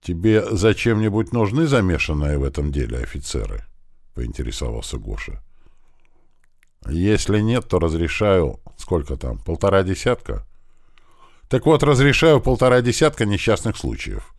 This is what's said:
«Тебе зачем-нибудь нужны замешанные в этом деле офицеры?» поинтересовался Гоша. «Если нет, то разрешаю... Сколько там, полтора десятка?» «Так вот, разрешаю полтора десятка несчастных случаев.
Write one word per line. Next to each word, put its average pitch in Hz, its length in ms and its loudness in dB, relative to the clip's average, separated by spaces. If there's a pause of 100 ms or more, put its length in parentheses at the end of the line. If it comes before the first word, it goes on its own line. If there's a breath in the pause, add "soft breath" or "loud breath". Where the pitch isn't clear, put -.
«Тебе 101 420 2
зачем-нибудь 110 880 0
нужны 120 360 0
замешанные 78 680 0
в 69 60 -2
этом 71 280 -4
деле 60 260 -4
офицеры?» - 680 -8 (480)
поинтересовался 58 840 -8
Гоша. 50 460 -10 (1400)
«Если 98 520 2
нет, 113 280 0
то 90 120 0
разрешаю... 82 800 0 (180)
Сколько 73 380 -4
там, 64 220 -8
полтора 98 460 0
десятка?» - 640 -4 (1040 soft breath)
«Так 139 180 2
вот, 160 160 6
разрешаю 143 580 6
полтора 127 400 4
десятка 123 440 0
несчастных 104 520 0
случаев. - 600 -10